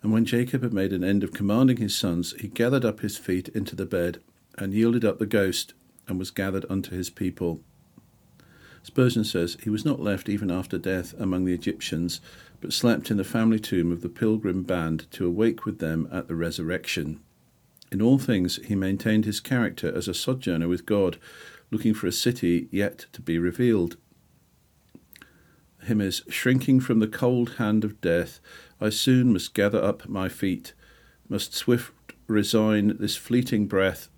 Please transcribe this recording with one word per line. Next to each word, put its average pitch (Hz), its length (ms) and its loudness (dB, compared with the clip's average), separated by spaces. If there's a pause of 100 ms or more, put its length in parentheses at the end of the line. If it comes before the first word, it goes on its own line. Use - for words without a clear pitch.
And 107 80 0
when 113 120 4
Jacob 123 380 0
had 120 120 -2
made 98 200 0
an 90 100 -2
end 98 200 2
of 95 100 -6
commanding 113 440 4
his 107 180 -2
sons, 85 440 -2
he 107 80 -10
gathered 120 380 0
up 107 140 -2
his 104 180 -6
feet 92 320 -4
into 98 260 -6
the 95 100 -4
bed, 87 340 -2 (360)
and 98 180 -6
yielded 117 300 4
up 104 140 2
the 110 80 -2
ghost, 101 480 0 (340)
and 92 120 -2
was 92 100 -6
gathered 95 400 -4
unto 95 260 -4
his 90 140 -6
people. 87 540 -4 (1200)
Spurgeon 123 400 2
says, 87 400 -2
"He 107 60 -4
was 107 140 -2
not 151 180 -2
left 98 280 -2
even 101 220 -2
after 92 260 -4
death 90 400 -4
among 92 280 -2
the 90 80 2
Egyptians, 87 680 -4 (400)
but - 120 -6
slept - 360 0
in 107 80 0
the 95 60 0
family 113 360 2
tomb 87 320 0
of 85 100 -4
the 90 80 -6
pilgrim 104 540 0
band 82 480 -2
to - 140 -4
awake 107 400 0
with 104 140 -6
them 80 320 -2
at 87 160 -6
the 82 80 -6
resurrection." 82 840 -4 (720)
In 95 100 -2
all 127 180 6
things 95 460 0
he 107 100 0
maintained 101 500 2
his 104 140 -4
character 117 560 -2
as 90 120 -4
a 92 60 -4
sojourner 87 540 -2
with 87 180 0
God, 98 320 2 (540)
looking 107 240 2
for - 100 -6
a 87 60 2
city 92 580 0
yet - 440 -4
to - 80 -16
be 82 180 -2
revealed. 90 580 2 (1800)
The - 80 -16
hymn 110 140 2
is, 95 280 -2
"Shrinking 127 500 4
from 117 200 2
the 107 80 2
cold 123 440 0
hand 107 320 2
of 104 160 -4
death, 85 400 0 (400)
I 107 100 0
soon 127 440 4
must - 200 -2
gather 104 280 2
up - 260 -2
my 95 220 -4
feet, - 440 -4 (540)
must - 260 -6
swift - 400 0 (340)
resign 107 720 4
this 104 160 -2
fleeting 120 520 0
breath 95 500 0